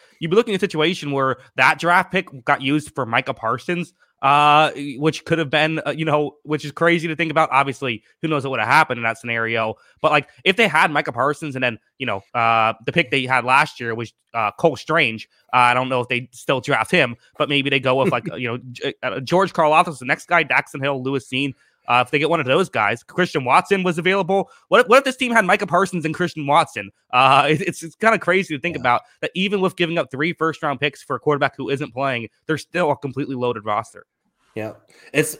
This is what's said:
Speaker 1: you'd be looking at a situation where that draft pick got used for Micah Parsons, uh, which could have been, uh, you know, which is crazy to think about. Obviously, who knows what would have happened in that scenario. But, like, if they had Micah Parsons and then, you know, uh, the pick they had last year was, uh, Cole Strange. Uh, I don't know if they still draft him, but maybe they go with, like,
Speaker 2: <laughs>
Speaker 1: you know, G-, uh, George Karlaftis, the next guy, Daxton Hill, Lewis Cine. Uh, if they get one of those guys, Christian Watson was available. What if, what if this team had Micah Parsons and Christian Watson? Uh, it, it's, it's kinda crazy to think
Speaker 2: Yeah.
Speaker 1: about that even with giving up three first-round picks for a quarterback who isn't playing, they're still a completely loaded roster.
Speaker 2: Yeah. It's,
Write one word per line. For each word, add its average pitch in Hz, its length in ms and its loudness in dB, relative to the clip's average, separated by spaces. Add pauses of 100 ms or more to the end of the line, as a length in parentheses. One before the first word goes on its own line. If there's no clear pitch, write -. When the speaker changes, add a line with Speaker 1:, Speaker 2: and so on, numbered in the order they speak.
(200)
Speaker 1:
you'd 160 100 -6
be 180 60 0
looking 233 180 2
at 185 40 -2
a - 20 -16
situation 160 500 -2
where 135 280 -2 (180)
that 147 240 4
draft 175 320 2
pick 175 320 -6
got 139 180 0
used 143 320 -2
for 135 100 -4
Micah 120 300 -2
Parsons, 170 580 -6 (300)
uh, 147 480 4 (280)
which 151 260 -2
could 160 140 0
have 156 120 -4
been, 156 340 0
uh, 151 60 -4
you 156 140 -4
know, 151 400 0
which 151 200 -4
is 147 60 -10
crazy 170 380 0
to 156 80 -6
think 165 160 -4
about. 156 180 2
Obviously, 131 540 -2 (160)
who 160 80 -4
knows 143 160 -2
what 135 60 -6
would 127 100 -2
have 110 80 -2
happened 139 300 4
in 117 40 -8
that 113 160 -2
scenario. 113 560 -2 (260)
But, 147 120 2
like, 147 160 0 (160)
if 185 100 2
they 220 140 2
had 160 240 2
Micah 147 180 -2
Parsons 135 460 -4
and 127 80 -4
then, 120 120 -2 (220)
you 135 80 -8
know, 98 160 -4 (100)
uh, 113 420 2 (120)
the 135 60 -4
pick 165 180 0
they 131 160 -2
had 123 180 2
last 135 360 2
year 117 160 -6
was, 113 180 -8 (180)
uh, 110 200 -2
Cole 151 240 0
Strange. 127 520 -2 (240)
Uh, 123 40 4
I 123 180 6
don't 127 140 0
know 127 120 0
if 120 80 -4
they 123 220 -4
still 135 300 -4
draft 120 320 -2
him, 131 240 2 (200)
but 143 120 0
maybe 139 200 0
they 135 120 2
go 131 160 0
with, 127 160 2
like, 120 140 -2
Speaker 2:
<laughs> - 100 -8
Speaker 1:
you 127 100 -6
know, 120 120 -6 (120)
G-, 135 320 -8
uh, 127 160 -4
George 175 340 0
Karlaftis, 160 460 4
the 127 60 -16
next 143 220 -4
guy, 170 180 4
Daxton 135 360 -2
Hill, 135 220 -2
Lewis 135 260 -4
Cine. 135 240 -4 (360)
Uh, 123 180 4
if - 60 -16
they 151 80 2
get 147 100 0
one 165 80 2
of 139 80 -4
those 165 220 0
guys, 110 340 -2
Christian 170 420 -4
Watson 180 380 2
was 180 160 -2
available. 190 540 0 (160)
What 214 140 6
if, 247 40 -4
what 226 120 6
if 277 60 4
this 269 120 -4
team 247 160 -4
had 226 120 4
Micah 202 220 2
Parsons 175 380 0
and 156 100 -4
Christian 160 320 -6
Watson? 139 460 0 (200)
Uh, 135 380 6
it, 151 120 0
it's, 175 200 -6
it's 165 140 -16
kinda 220 240 2
crazy 180 340 0
to 135 60 -8
think 131 160 -6
Speaker 2:
Yeah. 131 60 -12
Speaker 1:
about 120 200 2 (180)
that 151 140 -8
even 196 260 -2
with 185 140 -2
giving 170 240 -2
up 135 100 -2
three 151 240 -4
first-round 151 460 -4
picks 147 240 -6
for 135 140 -6
a - 20 -6
quarterback 143 380 0
who 135 140 -8
isn't 135 220 -6
playing, 123 360 -6 (180)
they're 156 100 -2
still 165 360 -2
a 135 40 -4
completely 135 380 -8
loaded 120 300 -4
roster. 107 420 -6 (480)
Speaker 2:
Yeah. 110 200 -8 (380)
It's, 151 280 0